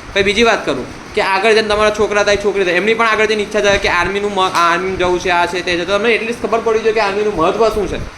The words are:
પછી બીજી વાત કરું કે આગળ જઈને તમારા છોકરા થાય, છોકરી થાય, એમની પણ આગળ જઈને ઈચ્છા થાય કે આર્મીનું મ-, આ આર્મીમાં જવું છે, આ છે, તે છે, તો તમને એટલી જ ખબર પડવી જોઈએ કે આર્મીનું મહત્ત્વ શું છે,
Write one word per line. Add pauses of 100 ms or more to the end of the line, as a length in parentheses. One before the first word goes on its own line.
(120)
પછી
બીજી
વાત
કરું
કે
આગળ
જઈને
તમારા
છોકરા
થાય,
છોકરી
થાય,
એમની
પણ
આગળ
જઈને
ઈચ્છા
થાય
કે
આર્મીનું
મ-,
આ
આર્મીમાં
જવું
છે,
આ
છે,
તે
છે,
તો
તમને
એટલી
જ
ખબર
પડવી
જોઈએ
કે
આર્મીનું
મહત્ત્વ
શું
છે, (220)